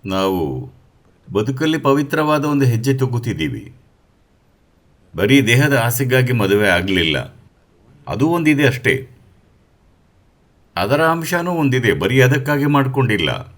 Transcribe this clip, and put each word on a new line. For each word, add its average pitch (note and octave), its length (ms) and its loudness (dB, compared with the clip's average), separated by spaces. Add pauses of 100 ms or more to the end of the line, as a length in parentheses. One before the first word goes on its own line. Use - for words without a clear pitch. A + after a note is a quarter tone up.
ನಾವು F2+ 640 -4 (640)
ಬದುಕಲ್ಲಿ C3+ 440 -2
ಪವಿತ್ರವಾದ D3+ 680 0
ಒಂದು C#3+ 200 2
ಹೆಜ್ಜೆ B2 320 2
ತಗೋತಿದ್ದೀವಿ. A2+ 760 -4 (1400)
ಬರೀ A2 320 4
ದೇಹದ C3 360 4
ಆಸೆಗಾಗಿ B2 500 0
ಮದುವೆ G#2 360 2
ಆಗ್ಲಿಲ್ಲ, F2 680 0 (720)
ಅದು C3+ 220 -2
ಒಂದಿದೆ D3+ 380 2
ಅಷ್ಟೇ. - 420 -2 (1700)
ಅದರ D3 300 0
ಅಂಶನೂ E3+ 460 -2
ಒಂದಿದೆ, C3 420 0
ಬರೀ B2+ 280 2
ಅದಕ್ಕಾಗಿ C#3 440 2
ಮಾಡ್ಕೊಂಡಿಲ್ಲ. C3 920 -2